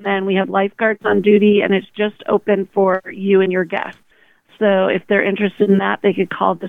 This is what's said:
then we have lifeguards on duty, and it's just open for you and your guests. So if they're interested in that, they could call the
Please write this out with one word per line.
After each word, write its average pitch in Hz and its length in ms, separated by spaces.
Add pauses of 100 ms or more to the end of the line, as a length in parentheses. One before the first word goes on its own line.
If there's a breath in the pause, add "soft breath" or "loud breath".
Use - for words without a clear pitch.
then 196 200
we 190 120
have 190 140
lifeguards 202 540
on 208 160
duty, 202 420
and 196 120
it's 185 220
just 208 320
open 196 440
for 185 300 (100)
you 196 280
and 190 100
your 185 140
guests. - 340 (600 soft breath)
So 196 300
if 180 200
they're 202 140
interested 202 480
in 196 80
that, 196 240
they 202 100
could 190 180
call 190 260
the 190 120